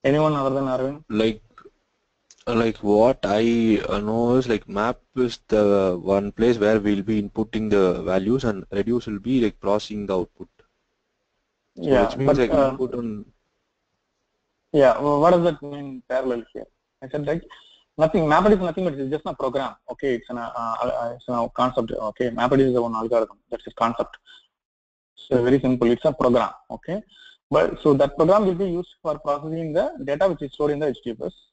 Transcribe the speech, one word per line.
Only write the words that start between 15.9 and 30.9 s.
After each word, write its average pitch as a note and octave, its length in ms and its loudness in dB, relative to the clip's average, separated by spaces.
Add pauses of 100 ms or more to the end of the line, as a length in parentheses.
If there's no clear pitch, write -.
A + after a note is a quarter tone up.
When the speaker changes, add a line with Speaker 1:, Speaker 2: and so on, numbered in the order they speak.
Speaker 1:
parallel B2+ 360 -4 (100)
here? A2 120 -14 (380)
I C3+ 60 -16
said, D3 180 -6
like, D#3+ 160 -4 (540)
nothing, D#3 300 2
map F3 220 4
is G#3 80 6
nothing F3+ 280 -4
but D#3 80 -2
it's C3+ 180 -6
just D3+ 140 -8
a E3+ 100 -8
program, C3 400 -4 (160)
okay? C3 240 -2
It's - 140 -10
an, B2 80 -8
uh, A#2 180 -8
uh, A#2+ 600 -4
it's - 120 -18
a A#2+ 260 -4
concept, A#2+ 380 -2
okay? A2+ 380 -4
Map A#2 240 0
is C3+ 200 4
the B2 80 2
one A#2 140 -4
algorithm, A2+ 420 -2 (120)
that's - 180 -12
its - 100 -18
concept. - 400 -2 (1000)
So B2+ 280 -2
very C3 160 4
simple, B2 320 2
it's A#2+ 140 -2
a D3 80 2
program, A#2+ 380 0 (180)
okay? F3 340 -10 (480)
But, - 320 0
so D3+ 120 6
that C#3 200 0
program F#3+ 300 4
will F#3 100 0
be F#3+ 140 -2
used F3 320 -6
for D3+ 180 -6
processing D#3 540 -6
the G3 120 2 (200)
data D#3+ 240 0
which D#3 120 -4
is C#3 120 -10
stored D3 180 -2
in C#3+ 80 -4
the D3+ 80 0
H B2 160 -4